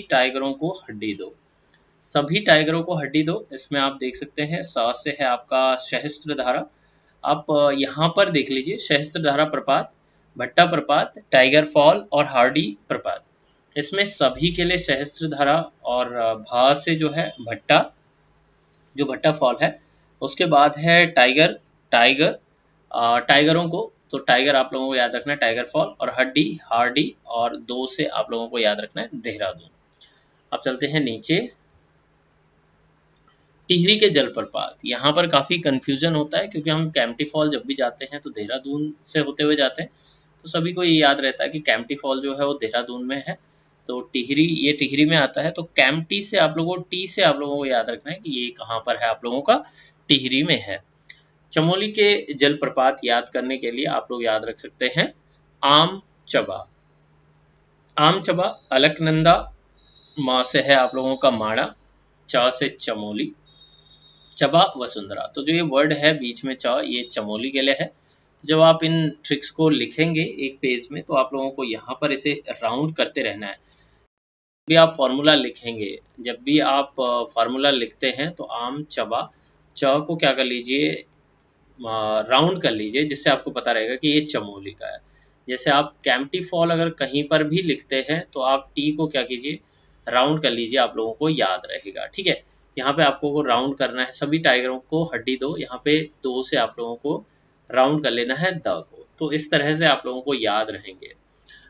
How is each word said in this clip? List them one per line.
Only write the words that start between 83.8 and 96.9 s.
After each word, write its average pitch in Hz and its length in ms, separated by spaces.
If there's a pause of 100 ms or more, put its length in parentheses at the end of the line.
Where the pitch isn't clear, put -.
कि 151 140
ये 147 120
चमोली 101 500
का 104 220
है। - 60 (500)
जैसे 127 220
आप 147 240 (100)
कैंपटी 139 380
फॉल 170 280
अगर 165 200
कहीं 143 340
पर 156 200
भी 165 180
लिखते 135 480
हैं 170 220
तो 139 80
आप 135 360
टी 147 160
को 156 140
क्या 147 160
कीजिए, 123 360 (500)
राउंड 139 340
कर 127 80
लीजिए, 117 300
आप 120 160
लोगों 110 160
को 151 160
याद 98 380
रहेगा। 101 400
ठीक 196 200
है, 156 160 (360)
यहाँ 135 140
पे 156 100
आपको 143 300
को 147 100
राउंड 131 340
करना 127 260
है, 123 100
सभी 147 260
टाइगरों 127 400
को 160 260
हड्डी 127 320
दो, 135 200
यहाँ 127 280
पे 151 160 (220)
दो 127 200
से 143 140
आप 117 220
लोगों 117 160